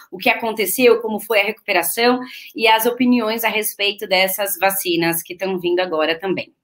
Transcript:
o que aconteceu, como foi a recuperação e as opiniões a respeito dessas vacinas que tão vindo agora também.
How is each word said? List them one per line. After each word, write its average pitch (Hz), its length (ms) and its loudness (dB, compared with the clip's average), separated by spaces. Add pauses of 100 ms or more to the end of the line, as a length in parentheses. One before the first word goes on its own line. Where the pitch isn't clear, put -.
(120)
o 185 60 -14
que 190 120 0
aconteceu, 226 720 2
como 220 180 -6
foi 208 220 0
a 202 40 0
recuperação 220 760 0 (360)
e 220 120 2
as 220 180 4
opiniões 240 580 2
a 220 60 0
respeito 208 580 -4
dessas 190 520 0
vacinas 170 640 0
que 180 120 -14
tão 190 240 -4
vindo 175 200 0
agora 165 380 0
também. 180 360 -6 (100)